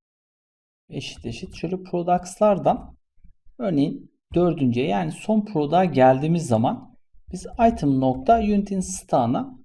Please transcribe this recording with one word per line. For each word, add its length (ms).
eşit 380
eşit 280
şöyle 280
products'lardan 1120
örneğin 520
dördüncüye 520
yani 260
son 320
product'a 400
geldiğimiz 640
zaman 480
biz 140
item 280
nokta 380
unit 320
in 100
stock'ına 840